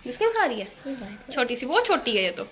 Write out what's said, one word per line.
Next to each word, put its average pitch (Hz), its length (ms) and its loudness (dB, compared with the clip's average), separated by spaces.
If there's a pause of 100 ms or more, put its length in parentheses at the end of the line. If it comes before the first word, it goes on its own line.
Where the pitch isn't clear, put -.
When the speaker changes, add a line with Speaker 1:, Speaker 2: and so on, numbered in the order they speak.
Speaker 1:
बिस्कुट 415 220 0
खा 453 180 4
रही 233 140 -2
है 190 80 -8 (200)
Speaker 2:
ये 277 60 -6
बात 254 80 -10
है। 208 320 -14
Speaker 1:
छोटी 254 220 0
सी, 262 100 -6
वो 349 160 4
छोटी 381 300 2
है 202 120 4
ये 180 80 2
तो। 139 200 -8